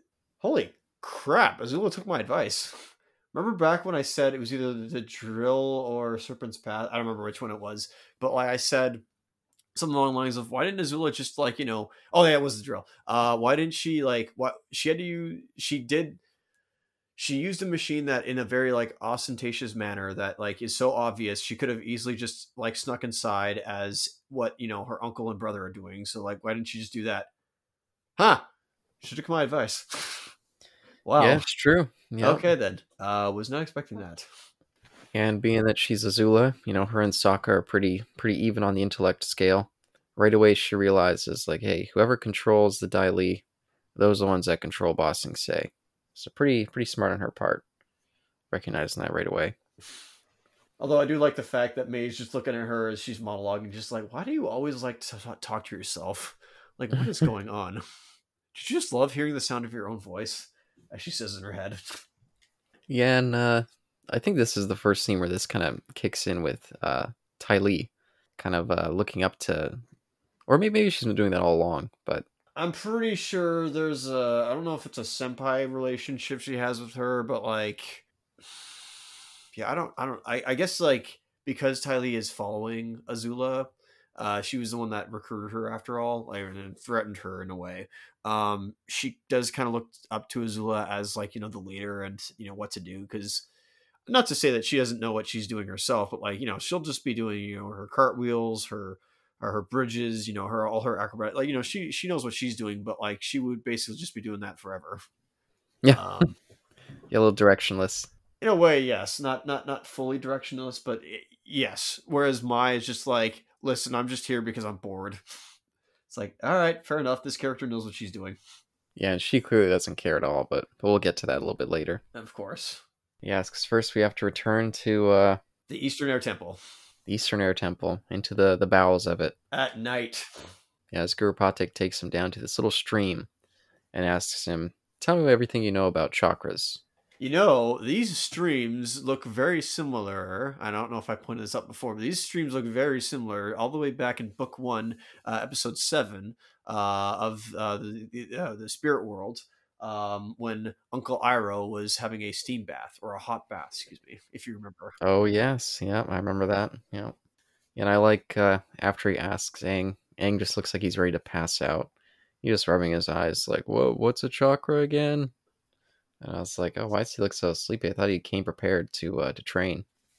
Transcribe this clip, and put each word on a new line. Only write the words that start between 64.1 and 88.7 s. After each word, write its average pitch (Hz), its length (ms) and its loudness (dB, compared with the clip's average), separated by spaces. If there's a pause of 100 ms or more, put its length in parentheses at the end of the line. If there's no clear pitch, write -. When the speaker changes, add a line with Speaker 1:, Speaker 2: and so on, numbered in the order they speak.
Speaker 2:
think 202 180 2
this 117 200 2
is 101 100 0
the 113 80 0
first 104 280 2
scene 95 160 2
where 87 100 0
this - 180 -2
kinda 85 320 -2 (160)
kicks - 320 -2
in 90 140 0
with, - 300 -4 (100)
uh, - 260 0 (320)
Ty 101 200 4
Lee, 98 320 2 (460)
kind 92 180 -2
of, 85 160 0
uh, 85 200 2
looking 92 320 0
up 95 160 2
to, 80 400 -2 (680)
or 135 100 6
maybe, 208 160 4
maybe 214 180 4
she's - 160 -2
been 107 80 2
doing 101 160 4
that 90 100 4
all 85 160 6
along, 82 340 0 (140)
but - 220 -4 (280)
Speaker 1:
I'm 165 180 -2
pretty 220 420 -2
sure 170 540 -2
there's 147 400 -2
a, 120 400 2
I 123 40 0
don't 160 120 -4
know 160 100 -2
if 131 100 -10
it's - 120 -12
a 127 40 -6
senpai 131 680 -2
relationship 131 720 -6
she 135 160 -6
has 123 240 -2
with 117 140 -16
her, 123 280 -2
but, 110 200 -4
like, 107 640 -6 (1500)
yeah, 107 160 -4
I 143 40 0
don't, 165 220 -6
I 131 80 -4
don't, 131 200 -8
I, 123 220 -2
I 131 80 2
guess, 180 240 -2
like, - 400 2 (260)
because 135 360 0
Ty 135 180 0
Lee 123 160 -2
is 113 160 -4
following 113 800 -6
Azula, 123 580 -4 (480)
uh, 104 260 -2
she - 160 -6
was 113 140 -4
the 120 60 -6
one 113 140 -4
that 104 200 -6
recruited 107 400 -10
her 110 200 -6
after 120 280 -8
all, 120 280 -4
like, 101 140 -8
and 98 360 -12
threatened 107 400 -2
her 92 240 -10
in 92 80 -10
a 92 60 -8
way. 90 340 -12 (340)
Um, 104 520 -2 (120)